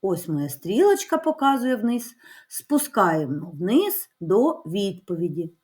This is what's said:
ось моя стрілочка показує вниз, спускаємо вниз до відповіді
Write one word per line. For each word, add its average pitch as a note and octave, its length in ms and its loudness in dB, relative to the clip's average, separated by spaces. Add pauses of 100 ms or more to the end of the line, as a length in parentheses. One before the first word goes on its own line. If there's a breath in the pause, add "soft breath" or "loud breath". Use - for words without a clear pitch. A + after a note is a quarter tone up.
ось F#3 260 -2
моя C#3+ 200 -2
стрілочка D#4+ 680 2
показує C4+ 580 0
вниз, A#3 380 -2 (340 loud breath)
спускаємо D#3+ 1000 0
вниз A3+ 580 0 (120)
до G#3 320 2
відповіді F3 1000 -6 (120)